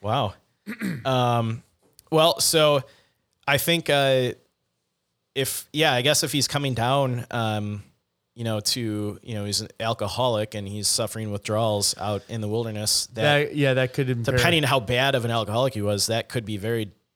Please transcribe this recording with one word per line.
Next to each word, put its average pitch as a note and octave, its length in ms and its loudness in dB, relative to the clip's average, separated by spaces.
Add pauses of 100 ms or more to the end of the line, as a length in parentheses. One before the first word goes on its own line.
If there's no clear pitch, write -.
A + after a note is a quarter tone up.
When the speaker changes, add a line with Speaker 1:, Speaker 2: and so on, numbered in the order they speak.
Speaker 1:
Wow. G#2+ 320 0 (320)
<clears throat> G3 400 -6
Um, A#2+ 580 0 (480)
well, D#3+ 300 4
so D3+ 400 4 (680)
I C#3+ 100 4
think, E3+ 320 0
uh, C3+ 440 4 (1000)
if, - 380 -4
yeah, D3+ 220 2
I B2 80 2
guess C#3+ 220 2
if C#3 100 -4
he's C#3 160 2
coming C#3+ 240 -2
down, B2 580 0
um, G#2+ 520 -4 (520)
you A#2 80 -10
know, A2 160 -2
to, G#2 640 -4
you A#2 100 -10
know, G#2 120 -6
he's G#2 160 -2
an A2 80 -10 (100)
alcoholic A2+ 760 -2
and G#2 140 -8
he's G2+ 220 -4
suffering A2 420 -4
withdrawals G#2+ 680 0
out G2+ 300 -4
in A2+ 140 -8
the G#2 80 -6
wilderness, G#2+ 640 -2
that A2+ 80 -4
Speaker 2:
That, D3 340 2
yeah, C#3 200 2
that B2+ 180 0
could C3+ 160 -2
impair B2+ 260 0
Speaker 1:
depending C3 280 4
how C3+ 180 2
bad B2 340 0
of A#2+ 80 0
an A#2 80 0
alcoholic A#2 420 0
he G#2+ 80 -4
was, G#2 260 0
that A2 200 -2
could A#2+ 160 -4
be G#2 140 -6
very, G#2+ 340 -4 (240)